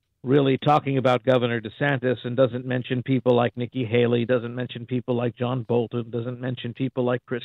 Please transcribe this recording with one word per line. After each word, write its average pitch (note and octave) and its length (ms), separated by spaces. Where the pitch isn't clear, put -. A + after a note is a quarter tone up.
really C3+ 340
talking C#3 420
about B2 260
Governor A#2+ 360
DeSantis B2+ 600
and A#2+ 140
doesn't B2+ 280
mention B2+ 380
people B2+ 320
like A#2+ 220
Nikki B2 280
Haley, A#2+ 400
doesn't A#2+ 300
mention A#2+ 320
people B2+ 300
like A#2+ 180
John B2 300
Bolton, A#2 460
doesn't A#2+ 300
mention B2 340
people C3 280
like B2 240
Chris A#2+ 180